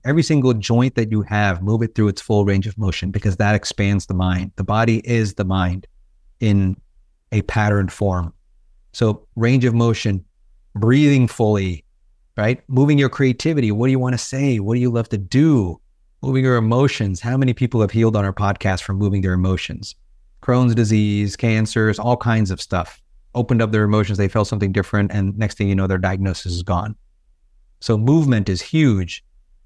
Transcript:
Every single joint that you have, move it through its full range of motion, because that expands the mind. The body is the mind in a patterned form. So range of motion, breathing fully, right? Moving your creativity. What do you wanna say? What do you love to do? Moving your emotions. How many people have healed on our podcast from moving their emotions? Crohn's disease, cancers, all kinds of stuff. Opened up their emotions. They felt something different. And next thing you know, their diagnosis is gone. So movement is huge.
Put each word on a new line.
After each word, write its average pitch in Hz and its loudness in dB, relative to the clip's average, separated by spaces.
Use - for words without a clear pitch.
Every 147 2
single 139 2
joint 120 0
that 110 -2
you 107 0
have, 98 -2
move 110 0
it 110 -4
through 107 2
its 98 -4
full 104 2
range 98 0
of 101 -10
motion, 98 -4
because 98 -2
that 104 2
expands 101 -2
the 95 -6
mind. 90 -2
The 98 -6
body 113 0
is 110 -2
the 101 -4
mind 92 -2
in 98 2
a 104 0
patterned 104 0
form. 90 -4
So 107 -2
range 120 2
of 117 2
motion, 117 0
breathing 131 4
fully, 101 -2
right? 113 -2
Moving 143 4
your 135 2
creativity. 131 0
What 117 0
do - 2
you 131 2
wanna 127 -2
say? 131 -2
What 104 -2
do 123 0
you 123 0
love 117 -2
to 107 -4
do? 117 0
Moving 131 -2
your 127 2
emotions. 113 0
How 120 -4
many 135 0
people 123 0
have 101 2
healed 113 2
on 101 0
our 98 -2
podcast 98 -2
from 98 -6
moving 98 0
their 92 0
emotions? 92 -4
Crohn's 123 2
disease, 104 2
cancers, 110 0
all 120 0
kinds 110 0
of 92 -6
stuff. - -6
Opened 120 0
up 107 -2
their 107 2
emotions. 104 2
They 98 2
felt 104 0
something 101 -2
different. 101 0
And 101 -2
next 107 -4
thing 101 0
you 98 2
know, 95 2
their 95 2
diagnosis 95 -4
is 87 -4
gone. 95 -4
So 110 0
movement 127 2
is 92 -2
huge. 110 0